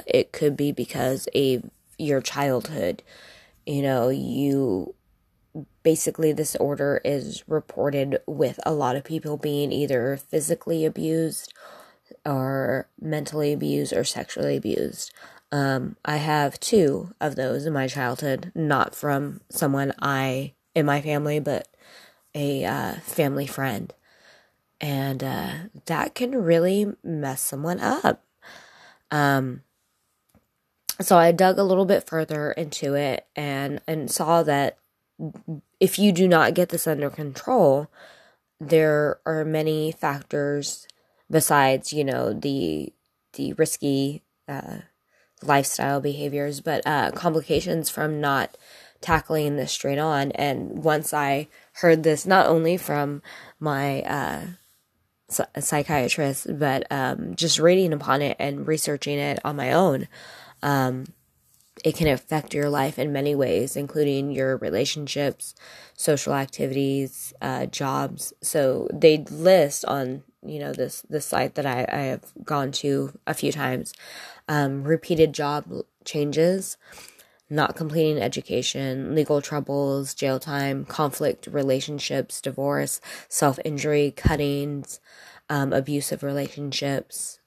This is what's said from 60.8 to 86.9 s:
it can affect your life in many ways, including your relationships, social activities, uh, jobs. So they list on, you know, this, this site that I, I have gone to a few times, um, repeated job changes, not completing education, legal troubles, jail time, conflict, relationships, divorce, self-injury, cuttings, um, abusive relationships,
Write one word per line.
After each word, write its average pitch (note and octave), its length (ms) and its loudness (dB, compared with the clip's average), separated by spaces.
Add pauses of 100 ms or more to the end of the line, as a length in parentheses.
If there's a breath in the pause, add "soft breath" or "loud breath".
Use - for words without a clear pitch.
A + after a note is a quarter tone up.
it D#3 100 2
can D#3+ 140 2
affect - 460 -2
your C#3+ 160 -2
life C#3+ 280 -2
in C#3+ 140 -2
many C#3+ 220 0
ways, B2 420 0
including C#3+ 560 -2
your C3 240 0
relationships, C#3 960 -4 (400 loud breath)
social C#3+ 400 0
activities, C3+ 1080 -2
uh, C3 240 -4
jobs. C#3 640 -4 (100)
So C3+ 500 0
they D#3 260 8
list D3+ 640 4
on, C3+ 380 -2 (220)
you D3+ 140 -8
know, C#3+ 140 -8
this, C3 300 -6
this D3+ 240 -6
site - 300 -2
that C#3 100 -2
I, B2+ 220 -2
I C#3+ 160 -2
have - 280 -6 (100)
gone C#3+ 300 -2
to C#3 540 -2
a - 80 -2
few C#3+ 180 -2
times, C3 400 -4 (560 loud breath)
um, C#3 360 0
repeated D#3+ 500 4
job D3 360 -4 (340)
changes, D#3+ 760 0 (680 loud breath)
not D3 280 0
completing D#3 440 0
education, C3 920 -4
legal D3+ 260 2
troubles, C#3 720 -2
jail C3+ 260 0
time, C#3 440 -4
conflict, D3 640 -2
relationships, C3+ 920 -2
divorce, C#3+ 600 -4 (280 loud breath)
self-injury, D3 840 2
cuttings, C#3+ 840 -2 (500 loud breath)
um, C#3 240 0
abusive C#3+ 500 0
relationships, C#3 1200 -4